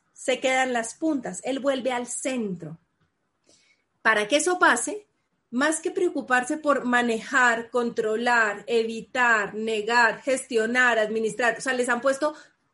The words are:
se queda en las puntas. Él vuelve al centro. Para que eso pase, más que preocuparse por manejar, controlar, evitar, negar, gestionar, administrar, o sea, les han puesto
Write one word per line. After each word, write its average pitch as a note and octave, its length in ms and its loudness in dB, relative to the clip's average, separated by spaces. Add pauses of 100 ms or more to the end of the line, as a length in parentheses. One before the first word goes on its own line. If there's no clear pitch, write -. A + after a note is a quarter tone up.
(120)
se - 280 -4
queda C4 240 2
en B3+ 80 -2
las A3+ 220 -4
puntas. C#4+ 500 -4
Él C4 160 -4
vuelve C4 320 -2
al B3 140 -4
centro. G3 720 -6 (1200)
Para G#3 260 2
que C#4+ 100 2
eso F4+ 220 0
pase, D#4 480 0 (440)
más D4 300 -2
que F4+ 100 -4
preocuparse D4+ 680 -2
por C#4 300 0
manejar, A#3+ 840 2
controlar, A3+ 960 0
evitar, A3+ 880 0
negar, A3 680 2
gestionar, B3 760 2
administrar, A3 600 0
o - 20 -14
sea, C4 140 -2
les B3 160 0
han A#3 100 0
puesto C4+ 340 0 (400)